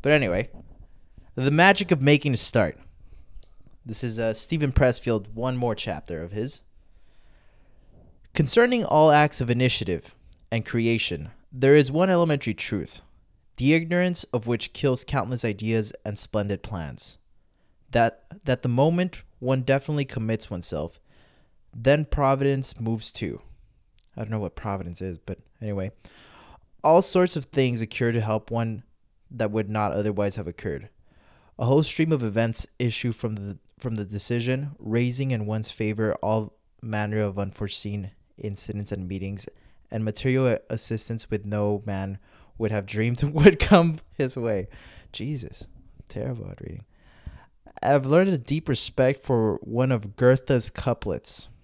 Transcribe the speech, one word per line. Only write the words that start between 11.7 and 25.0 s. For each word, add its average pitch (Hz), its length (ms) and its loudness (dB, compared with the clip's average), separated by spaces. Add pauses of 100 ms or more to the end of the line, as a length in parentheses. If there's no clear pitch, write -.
is 139 160 8
one 175 200 2
elementary 156 440 2
truth, - 460 -6 (560)
the 139 180 4
ignorance 175 500 0
of 113 220 -4
which 117 260 -2
kills 131 320 0
countless 123 400 -2
ideas 107 480 -2 (120)
and 107 140 -6
splendid 101 440 -4
plans. 78 560 -10 (720)
That, 117 360 2 (180)
that 127 180 0
the 131 60 -2
moment 165 540 2 (180)
one 131 220 0
definitely 139 420 0
commits 110 460 -4
oneself, 85 500 -6 (720)
then 139 300 4
providence 139 720 0
moves 113 320 -4
too." - 320 -6 (760)
I 113 40 -12
don't 107 100 -8
know 110 80 -2
what 95 160 -6
providence 92 480 -8